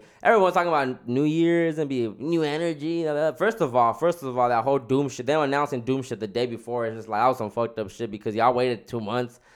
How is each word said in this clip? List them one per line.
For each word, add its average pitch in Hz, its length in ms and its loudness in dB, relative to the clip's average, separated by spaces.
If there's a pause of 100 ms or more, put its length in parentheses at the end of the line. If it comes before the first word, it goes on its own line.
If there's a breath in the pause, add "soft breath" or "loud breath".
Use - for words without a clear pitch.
(220 loud breath)
everyone's 190 320 4
talking 175 140 2
about 135 400 -2
New 131 160 0
Year's 165 540 2
and 147 100 -2
be 127 180 -2
new 156 380 -2
energy. 160 580 -2
Da, 151 120 -2
da, 156 180 0
da. 123 40 -16
First 220 240 0
of 135 140 0
all, 117 180 4
first 170 300 0
of 127 160 -4
all, 123 100 4
that 117 140 2
whole 139 160 2
doom 131 300 0
shit, 123 180 -8
them 151 140 2
announcing 139 400 0
doom 131 220 -2
shit 120 180 -8
the 107 80 -4
day 117 180 -2
before, 117 400 -6
it's 113 80 -4
just 107 140 -12
like, 107 120 -2
that 123 60 4
was 127 120 2
some 107 120 -4
fucked 117 300 -2
up 98 100 -8
shit 113 220 -6
because 107 240 -6
y'all 120 180 6
waited 123 320 0
two 120 140 -6
months. 120 400 -4 (160 soft breath)